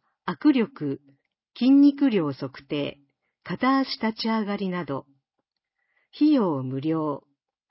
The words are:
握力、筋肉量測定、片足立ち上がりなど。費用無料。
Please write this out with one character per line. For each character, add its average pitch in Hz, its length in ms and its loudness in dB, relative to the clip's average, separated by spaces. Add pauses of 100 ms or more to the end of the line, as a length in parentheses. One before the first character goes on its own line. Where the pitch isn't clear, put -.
(260)
握 285 260 0
力、 156 500 -4 (520)
筋 247 160 2 (120)
肉 285 260 4
量 165 240 0
測 135 340 -12
定、 143 320 -6 (460)
片 262 360 0
足 - 200 -6
立 220 220 -4
ち 226 80 -4
上 220 160 -2
が 202 100 -6
り 196 140 -4
な 175 160 -6
ど。 135 180 -8 (1120)
費 302 180 4
用 175 300 2
無 131 180 -6
料。 156 440 -4 (460)